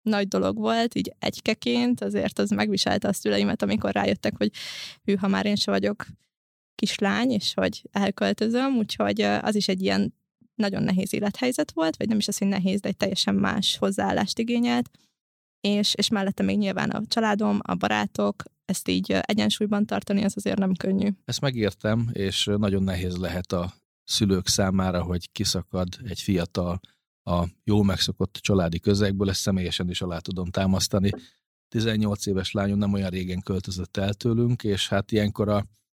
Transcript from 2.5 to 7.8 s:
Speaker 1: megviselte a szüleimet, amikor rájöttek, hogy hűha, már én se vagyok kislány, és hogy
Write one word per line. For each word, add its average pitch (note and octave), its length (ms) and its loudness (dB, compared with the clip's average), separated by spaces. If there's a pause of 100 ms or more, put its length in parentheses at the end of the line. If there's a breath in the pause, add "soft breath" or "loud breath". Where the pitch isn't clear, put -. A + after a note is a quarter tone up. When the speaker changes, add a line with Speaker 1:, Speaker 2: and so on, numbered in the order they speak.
Speaker 1:
megviselte G3+ 580 0
a G3+ 40 0
szüleimet, - 500 0
amikor G3+ 300 0
rájöttek, G3+ 440 0
hogy - 160 0 (500 loud breath)
hűha, G3 260 0
már G3 180 2
én G#3 100 2
se G3+ 140 -2
vagyok G3+ 360 -2 (680)
kislány, G#3 560 0
és G#3+ 240 -2
hogy - 360 -2